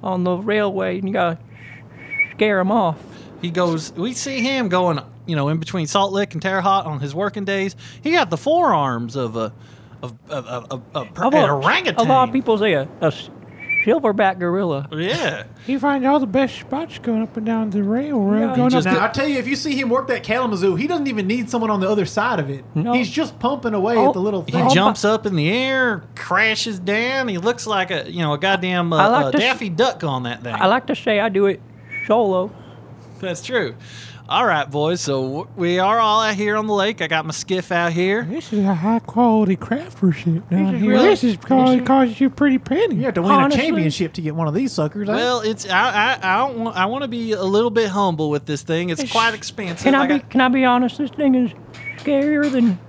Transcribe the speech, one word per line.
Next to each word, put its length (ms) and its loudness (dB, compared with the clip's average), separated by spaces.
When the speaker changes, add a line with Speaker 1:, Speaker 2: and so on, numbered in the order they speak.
Speaker 1:
on 200 -2
the 140 0
railway, 600 -2
and 80 -4
you 60 -4
gotta 240 0
scare 280 0
'em 120 0
off. 260 2
Speaker 2:
He 80 -6
goes, 440 -2
we 200 -4
see 280 -6
him 280 -2
going, 300 2
you 100 -4
know, 140 0
in 80 0
between 300 -6
Salt 260 0
Lick 200 -2
and 80 -6
Terre 200 -2
Haute 240 2
on 140 -6
his 160 -6
working 280 -4
days. 320 -2
He 80 -2
got 180 2
the 80 -2
forearms 760 0
of 200 -4
a, 160 -2
of, 120 -12
of, 160 -8
of, 260 -10
of, 100 -10
of 220 -8
per-, 100 -4
Speaker 1:
Of 80 2
a, 40 6
Speaker 2:
an 120 6
orangutan. 560 0
Speaker 1:
a 40 0
lot 200 6
of 40 -8
people 260 0
say 140 2
a, 140 0
a 60 0
s-, 240 -4
silverback 540 2
gorilla. 540 -2
Speaker 2:
Yeah. 540 -4
Speaker 3:
He 140 -2
finds 260 0
all 140 4
the 80 0
best 320 0
spots 400 -8
going 240 -2
up 120 -8
and 80 -6
down 280 -2
the 100 0
railroad, 600 0
Speaker 1:
Yeah. 40 2
Speaker 3:
going 20 2
Speaker 2:
He 80 4
Speaker 3:
up 60 4
Speaker 2:
just 140 4
Speaker 4:
Now, 80 2
Speaker 3:
the 120 2
Speaker 4:
I 20 0
tell 200 -2
you, 120 0
if 80 -4
you 80 0
see 200 -4
him 140 -2
work 200 0
that 140 -2
Kalamazoo, 520 0
he 100 -2
doesn't 220 -2
even 180 -2
need 240 -2
someone 220 0
on 80 0
the 100 0
other 160 2
side 340 -2
of 120 -4
it. 120 -8
Speaker 1:
No. 180 0
Speaker 4:
He's 160 0
just 300 -4
pumping 340 -2
away 240 0
Speaker 1:
Oh. 120 6
Speaker 4:
at 40 0
the 80 -2
little 220 -2
Speaker 2:
He 80 -8
Speaker 4:
thing. 160 2
Speaker 1:
Oh, 60 6
Speaker 2:
jumps 300 4
Speaker 1:
my 60 4
Speaker 2:
up 160 0
in 100 -2
the 160 2
air, 520 0
crashes 600 0
down. 500 -2
He 120 -4
looks 260 -2
like 240 -2
a, 220 -4
you 100 -6
know, 120 0
a 40 -2
goddamn, 560 0
uh, 40 2
Speaker 1:
I 100 6
like 180 4
Speaker 2:
uh, 60 0
Speaker 1:
to 80 0
s- 40 2
Speaker 2:
Daffy 260 -2
Duck 340 0
on 200 -2
that 200 -8
thing. 100 -6
Speaker 1:
I 140 2
like 200 2
to 80 -2
say 240 0
I 100 0
do 180 2
it 120 -2
solo. 460 2
Speaker 2:
That's 240 -8
true. 320 -4
All 160 2
right, 240 0
boys. 320 -2
So 220 -2
w-, 340 -6
we 220 0
are 220 2
all 220 2
out 120 0
here 240 -2
on 80 -2
the 80 -2
lake. 300 0
I 40 -4
got 160 0
my 100 -6
skiff 380 -4
out 200 0
here. 320 0
Speaker 3:
This 280 -8
is 140 0
a 80 2
high 240 0
quality 580 2
craftsmanship 920 -2
down 220 2
Speaker 1:
This 60 0
is 40 0
Speaker 3:
here. 100 4
Speaker 1:
really 180 6
Speaker 3:
This 140 4
is 140 2
probably 380 4
Speaker 1:
this 80 2
is 40 -4
Speaker 3:
costs 320 4
you 120 4
pretty 260 2
penny. 380 0
Speaker 4:
You 80 0
have 120 -2
to 60 0
win 80 2
Speaker 1:
Honestly. 320 4
Speaker 4:
a 40 0
championship 480 0
to 80 -8
get 120 -4
one 140 -2
of 80 -2
these 160 -2
suckers, 360 -2
eh? 60 0
Speaker 2:
Well, 280 0
it's 280 -4
I, 460 2
I, 40 -14
I 40 2
don't 160 -6
want, 140 -4
I 100 2
wanna 220 -4
be 240 -4
a 100 -2
little 260 2
bit 200 0
humble 420 0
with 160 -4
this 160 -6
thing. 260 -2
It's 140 -4
Speaker 3:
It's 80 -6
Speaker 2:
quite 240 2
expensive. 480 -10
Speaker 1:
Can 100 6
I 100 4
Speaker 2:
I 40 0
Speaker 1:
be, 100 2
Speaker 2:
got 140 -6
Speaker 1:
can 100 2
I 60 4
be 180 4
honest? 320 2
This 140 -4
thing 240 2
is 160 2
scarier 540 2
than 380 2